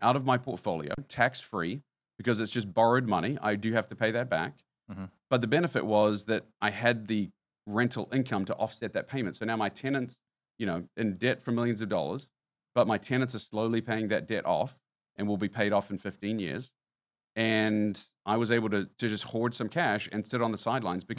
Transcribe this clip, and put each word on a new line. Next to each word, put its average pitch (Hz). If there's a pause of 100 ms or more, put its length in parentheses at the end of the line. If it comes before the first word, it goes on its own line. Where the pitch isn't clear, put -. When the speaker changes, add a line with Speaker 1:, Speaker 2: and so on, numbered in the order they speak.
Speaker 1:
out 120
of 131
my 127
portfolio, 101 (160)
tax-free, 120 (360)
because 107
it's 110
just 104
borrowed 117
money. 98
I 104
do 110
have 113
to 113
pay 110
that 120
back. - (300)
Speaker 2:
Mm-hmm. 95 (260)
Speaker 1:
But 127
the 117
benefit 135
was 104
that 110 (160)
I 104
had 117
the 107 (360)
rental 117
income 127
to 104
offset 110
that -
payment. 120
So -
now 113
my 107
tenants, 131 (400)
you 113
know, 87 (120)
in 104
debt 123
for 123
millions 117
of 107
dollars, 92 (460)
but 120
my 107
tenants 127
are 110
slowly 113
paying 110
that 107
debt 107
off 87 (400)
and 101
will 104
be 101
paid 104
off 101
in 98
fifteen 104
years. 90 (640)
And 107 (240)
I 104
was 117
able 113
to, 101 (140)
to 117
just 107
hoard 117
some 110
cash 117
and 104
sit 123
on 113
the 104
sidelines 104
Speaker 2:
Mm-hmm. 113